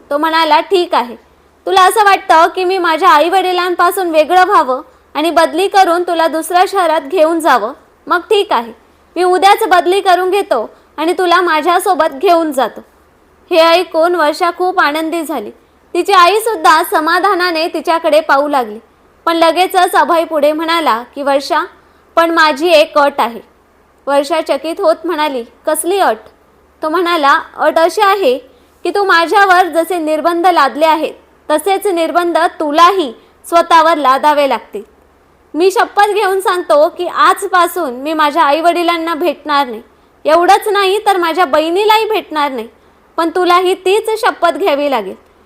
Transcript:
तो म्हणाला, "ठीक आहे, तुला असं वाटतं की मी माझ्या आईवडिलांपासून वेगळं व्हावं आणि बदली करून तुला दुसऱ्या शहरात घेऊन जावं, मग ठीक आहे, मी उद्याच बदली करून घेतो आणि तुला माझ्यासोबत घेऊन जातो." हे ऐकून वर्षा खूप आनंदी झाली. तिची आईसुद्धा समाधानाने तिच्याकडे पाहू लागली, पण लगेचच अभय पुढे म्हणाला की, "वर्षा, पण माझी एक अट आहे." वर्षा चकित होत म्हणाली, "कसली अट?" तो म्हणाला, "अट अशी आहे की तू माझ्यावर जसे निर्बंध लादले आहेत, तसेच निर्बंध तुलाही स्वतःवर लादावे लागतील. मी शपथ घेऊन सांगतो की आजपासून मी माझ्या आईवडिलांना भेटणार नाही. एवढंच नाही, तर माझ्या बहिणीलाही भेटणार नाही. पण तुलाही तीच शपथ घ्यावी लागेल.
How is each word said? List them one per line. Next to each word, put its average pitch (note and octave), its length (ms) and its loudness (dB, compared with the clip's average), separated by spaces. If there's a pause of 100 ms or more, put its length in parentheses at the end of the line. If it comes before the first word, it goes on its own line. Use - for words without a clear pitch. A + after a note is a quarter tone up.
(100)
तो C#4+ 80 -2
म्हणाला, D#4+ 420 0
"ठीक E4+ 340 -2
आहे, A#3+ 220 -4 (500)
तुला F#4 160 2
असं G4 220 2
वाटतं F4+ 420 2
की F4+ 180 -4
मी F#4+ 140 0
माझ्या E4+ 300 0
आईवडिलांपासून F4+ 1000 0
वेगळं D#4+ 360 2
व्हावं C#4+ 340 0 (340)
आणि D#4 160 -2
बदली D#4+ 380 0
करून F4+ 340 2
तुला E4 260 -2
दुसऱ्या E4 400 0
शहरात E4 320 0
घेऊन D#4+ 400 0
जावं, B3 320 0 (340)
मग E4 120 0
ठीक G4+ 340 -2
आहे, A#3 200 -4 (440)
मी E4+ 60 -2
उद्याच F#4+ 460 2
बदली F4+ 320 2
करून F4+ 300 0
घेतो F4 400 -2 (260)
आणि D#4+ 160 -2
तुला F4 280 0
माझ्यासोबत E4 720 0
घेऊन E4 380 0
जातो." A#3 280 -4 (680)
हे E4+ 100 2
ऐकून E4+ 540 2
वर्षा D#4+ 440 0
खूप F4+ 220 -2
आनंदी D#4+ 420 -2
झाली. B3+ 280 -8 (440)
तिची F4 180 -2
आईसुद्धा F4+ 800 2
समाधानाने F4 760 0
तिच्याकडे E4 520 0
पाहू D4 280 0
लागली, A#3 300 -4 (460)
पण E4+ 120 0
लगेचच F4 580 2
अभय E4 300 2
पुढे D#4 280 0
म्हणाला D#4 500 -2 (120)
की, C#4+ 80 -8
"वर्षा, C#4+ 380 -2 (560)
पण E4 140 2
माझी D#4 380 0
एक D#4 300 2
अट C#4+ 200 2
आहे." A#3 220 -4 (640)
वर्षा C#4+ 340 0
चकित D#4 400 -6
होत E4 240 2
म्हणाली, D4+ 400 -4 (220)
"कसली D#4+ 320 -2
अट?" B3+ 180 0 (680)
तो D#4 60 -6
म्हणाला, E4 520 0 (160)
"अट D#4 220 0
अशी E4+ 220 0
आहे F#4+ 380 0 (460)
की F4+ 60 -2
तू G4+ 140 -2
माझ्यावर F#4 600 2
जसे E4 320 -2
निर्बंध D#4+ 480 -2
लादले D4+ 400 2
आहेत, D#4 260 0 (380)
तसेच F#4+ 360 -2
निर्बंध E4+ 520 -2
तुलाही E4 760 0 (340)
स्वतःवर E4 480 4
लादावे C#4+ 520 2
लागतील. G#3+ 340 -6 (720)
मी F4+ 160 2
शपथ G4+ 360 0
घेऊन G4 340 -2
सांगतो F4 480 0
की F4 180 -8
आजपासून F4 880 0
मी C#4 180 -8
माझ्या D#4 300 0
आईवडिलांना E4 720 0
भेटणार C#4+ 520 -2
नाही. A3+ 160 -12 (420)
एवढंच F4+ 440 2
नाही, G4 380 0
तर G4 100 2
माझ्या E4+ 280 0
बहिणीलाही F4 600 0
भेटणार D#4 460 -4
नाही. A#3+ 180 -10 (480)
पण E4 140 -2
तुलाही F4+ 440 0
तीच A4 460 -2
शपथ E4+ 300 0
घ्यावी C#4+ 400 -2
लागेल. A3 420 -6 (140)